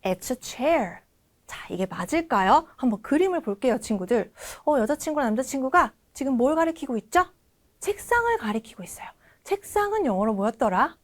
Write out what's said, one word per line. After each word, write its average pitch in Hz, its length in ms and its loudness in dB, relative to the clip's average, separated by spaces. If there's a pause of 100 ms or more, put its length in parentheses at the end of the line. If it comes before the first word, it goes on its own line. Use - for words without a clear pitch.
It's 185 300 -4
a 247 80 -4
chair. 254 600 -2 (460)
자, - 240 -16
이게 180 160 -2
맞을까요? 202 800 2 (100)
한번 220 240 0
그림을 349 400 2
볼게요, 208 380 -2
친구들. 202 540 -2 (320)
어, 294 140 4
여자친구랑 294 480 0
남자친구가 262 640 0 (220)
지금 269 240 -2
뭘 262 180 2
가리키고 320 420 -2
있죠? 349 300 0 (540)
책상을 466 560 0
가리키고 220 440 -6
있어요. - 260 -16 (360)
책상은 415 600 -2
영어로 214 280 0
뭐였더라? 202 720 0